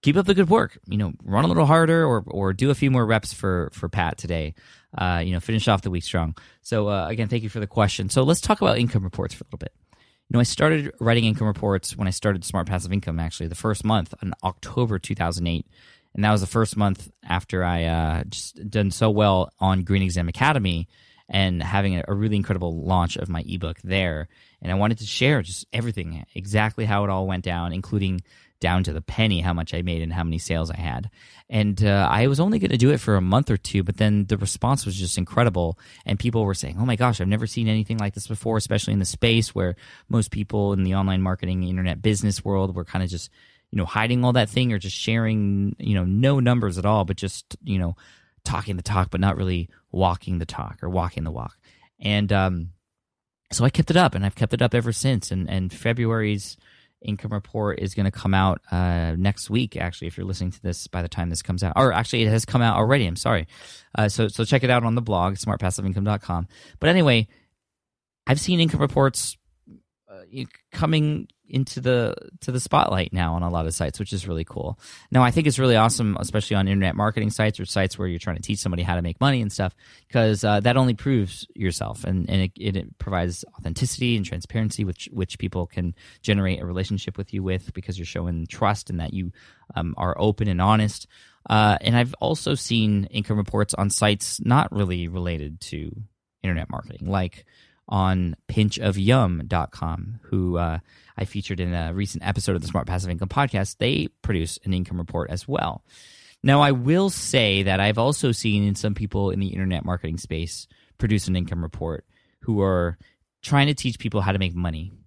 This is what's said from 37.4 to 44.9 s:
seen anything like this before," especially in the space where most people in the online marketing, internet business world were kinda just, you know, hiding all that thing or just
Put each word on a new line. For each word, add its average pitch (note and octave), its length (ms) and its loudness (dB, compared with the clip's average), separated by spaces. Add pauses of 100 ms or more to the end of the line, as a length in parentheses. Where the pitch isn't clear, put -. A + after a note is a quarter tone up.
seen A2+ 220 -2
anything A2 300 0
like G2+ 160 -2
this - 120 -10
before," A2 300 -2
especially G#2+ 380 0
in G2+ 40 4
the F#2+ 60 2
space A2+ 500 2
where F#2 220 0 (320)
most A2+ 240 0
people G2+ 400 0
in G2 100 2
the F#2 140 2
online G2 260 2
marketing, F#2 400 -2
internet F2+ 400 -2
business G#2 420 0
world F#2+ 300 0
were F2+ 100 -6
kinda F#2 220 -4
just, F2 240 -8 (400)
you - 80 -2
know, F2+ 80 0
hiding A#2+ 380 2
all B2 80 4
that A#2 180 4
thing B2 220 2
or G#2 60 0
just F#2 180 -6